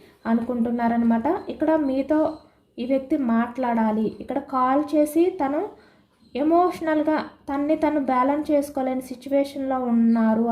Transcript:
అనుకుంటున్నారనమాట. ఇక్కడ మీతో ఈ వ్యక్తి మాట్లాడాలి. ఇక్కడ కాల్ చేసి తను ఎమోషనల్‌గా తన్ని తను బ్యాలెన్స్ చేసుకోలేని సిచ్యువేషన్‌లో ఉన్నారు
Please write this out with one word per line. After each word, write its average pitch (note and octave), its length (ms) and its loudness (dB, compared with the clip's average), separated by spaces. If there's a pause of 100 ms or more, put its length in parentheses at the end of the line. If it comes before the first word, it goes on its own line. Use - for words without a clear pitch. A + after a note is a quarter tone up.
(320)
అనుకుంటున్నారనమాట. A#3 960 0 (260)
ఇక్కడ D#4 160 -2 (200)
మీతో C4+ 300 0 (580)
ఈ A#3+ 140 -6
వ్యక్తి C4+ 260 0 (180)
మాట్లాడాలి. A3+ 720 0 (160)
ఇక్కడ C4 160 -4 (160)
కాల్ C4 280 2 (100)
చేసి D4+ 300 4 (180)
తను C#4+ 200 -2 (760)
ఎమోషనల్‌గా D#4 800 2 (320)
తన్ని C#4+ 340 0
తను D4+ 160 0 (100)
బ్యాలెన్స్ C#4 420 0
చేసుకోలేని C4 600 -2
సిచ్యువేషన్‌లో C4+ 680 -2 (160)
ఉన్నారు A3+ 580 4